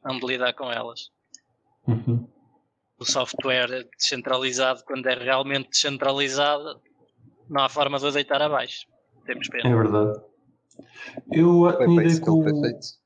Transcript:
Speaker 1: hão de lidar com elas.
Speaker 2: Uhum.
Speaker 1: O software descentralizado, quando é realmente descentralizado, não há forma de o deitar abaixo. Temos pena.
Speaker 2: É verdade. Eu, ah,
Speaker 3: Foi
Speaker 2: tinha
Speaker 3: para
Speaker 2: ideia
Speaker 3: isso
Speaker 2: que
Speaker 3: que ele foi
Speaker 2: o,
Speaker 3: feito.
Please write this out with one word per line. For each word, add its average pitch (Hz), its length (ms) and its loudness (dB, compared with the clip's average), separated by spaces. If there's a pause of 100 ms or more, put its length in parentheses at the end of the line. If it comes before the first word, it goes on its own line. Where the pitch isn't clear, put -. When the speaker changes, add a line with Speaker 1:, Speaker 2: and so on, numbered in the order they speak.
Speaker 1:
hão 131 140 -6
de 127 80 -6
lidar 123 280 -2
com 127 180 -8
elas. 117 380 -10 (760)
Speaker 2:
Uhum. 117 400 -2 (720)
Speaker 1:
O - 60 -14
software 127 840 -2 (120)
descentralizado, 131 880 -2
quando 131 200 -6
é 127 80 0
realmente 135 560 -2
descentralizado, 143 1080 -2 (680)
não 139 120 0
há 131 60 2
forma 143 300 0
de 139 80 -2
o 147 60 2
deitar 139 280 0
abaixo. 143 460 -2 (400)
Temos - 220 -8
pena. 123 200 -2
Speaker 2:
É 120 80 4
verdade. 104 420 2 (1120)
Eu, 175 360 6
ah, 175 80 4
Speaker 3:
Foi 175 120 4
Speaker 2:
tinha 170 100 6
Speaker 3:
para 165 80 4
Speaker 2:
ideia - 20 4
Speaker 3:
isso 165 140 4
Speaker 2:
que - 40 -8
Speaker 3:
que 165 60 2
ele 160 120 6
foi 151 100 2
Speaker 2:
o, 147 100 -2
Speaker 3:
feito. 120 240 -4 (200)